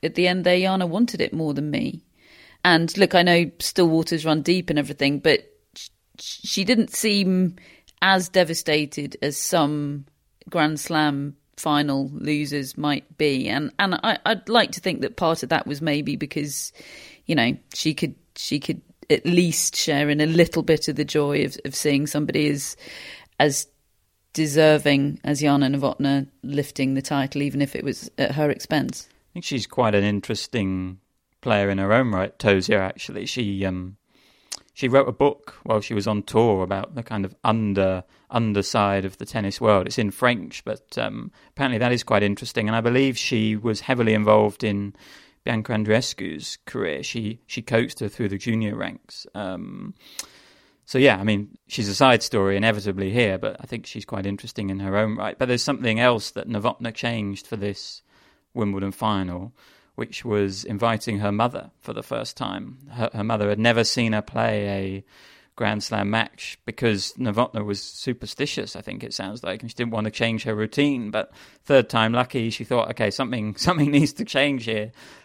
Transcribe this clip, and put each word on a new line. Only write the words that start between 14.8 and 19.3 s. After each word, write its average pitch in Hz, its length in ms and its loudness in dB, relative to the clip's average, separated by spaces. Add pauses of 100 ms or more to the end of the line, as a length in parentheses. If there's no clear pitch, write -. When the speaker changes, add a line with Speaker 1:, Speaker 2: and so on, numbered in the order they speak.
Speaker 1:
think - 200 -2
that - 160 -4
part 165 260 0
of 123 60 -6
that - 180 0
was 143 140 -6
maybe 147 340 0
because, 147 580 -6 (520)
you - 100 0
know, 120 220 4 (180)
she - 200 0
could, 147 200 -4 (220)
she - 240 -4
could - 220 -8 (260)
at - 160 4
least 175 500 2